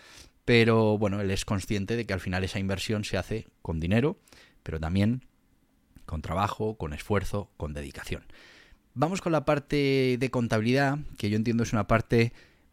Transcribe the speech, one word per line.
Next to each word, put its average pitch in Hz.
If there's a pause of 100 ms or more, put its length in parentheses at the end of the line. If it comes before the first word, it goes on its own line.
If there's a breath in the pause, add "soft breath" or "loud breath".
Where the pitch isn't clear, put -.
(460 loud breath)
Pero, 113
bueno, 104
él 98
es 98
consciente 101
de 117
que 101
al 95
final 92
esa 92
inversión 98
se -
hace 110 (140)
con 82
dinero, 117 (440 loud breath)
pero 80
también 98 (800)
con 78
trabajo, 101
con 76
esfuerzo, 101
con 73
dedicación. 71 (680 loud breath)
Vamos 165
con 175
la 147
parte 135
de 127
contabilidad, 123 (200)
que 104
yo 104
entiendo 113
es 110
una 104
parte, 117 (400 soft breath)